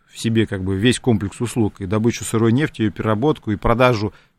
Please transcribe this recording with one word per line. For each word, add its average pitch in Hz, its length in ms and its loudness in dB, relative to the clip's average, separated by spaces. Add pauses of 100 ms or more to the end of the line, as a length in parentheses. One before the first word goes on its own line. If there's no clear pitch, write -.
(120)
в - 60 -20
себе 113 280 0
как 95 180 -6
бы 95 120 -2
весь 113 220 2
комплекс 104 420 -2
услуг, 113 400 -2
и 98 60 -8
добычу 110 380 -2
сырой 113 280 2
нефти, 139 300 0
и 107 80 0
переработку, 110 600 -2
и 101 40 0
продажу 113 560 2 (260)